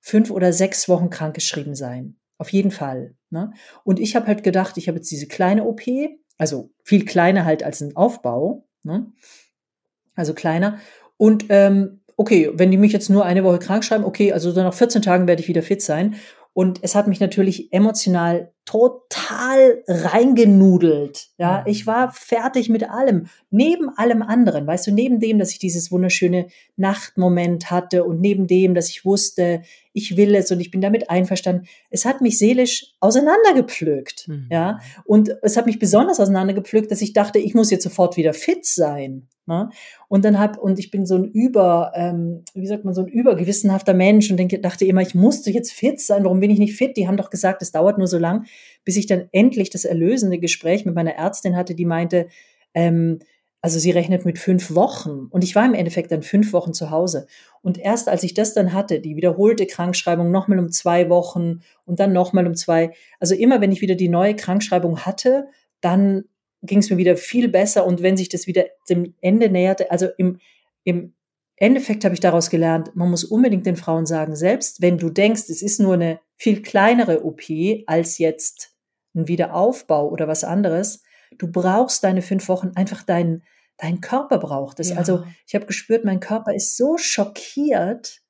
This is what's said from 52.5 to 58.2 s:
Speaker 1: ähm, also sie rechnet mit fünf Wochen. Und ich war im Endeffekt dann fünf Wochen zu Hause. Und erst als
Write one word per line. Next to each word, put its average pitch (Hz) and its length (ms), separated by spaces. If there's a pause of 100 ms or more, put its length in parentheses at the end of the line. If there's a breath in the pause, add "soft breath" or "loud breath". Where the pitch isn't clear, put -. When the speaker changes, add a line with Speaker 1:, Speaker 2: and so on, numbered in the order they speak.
Speaker 1:
ähm, 165 460 (420 soft breath)
also 165 180
sie 175 120
rechnet 175 340
mit 170 120
fünf 180 380
Wochen. 156 540
Und 180 140
ich 180 120
war 214 100
im 247 100
Endeffekt 170 360
dann 156 120
fünf 208 280
Wochen 170 220
zu 156 160
Hause. 156 380 (340 soft breath)
Und 180 160
erst 226 320
als 190 140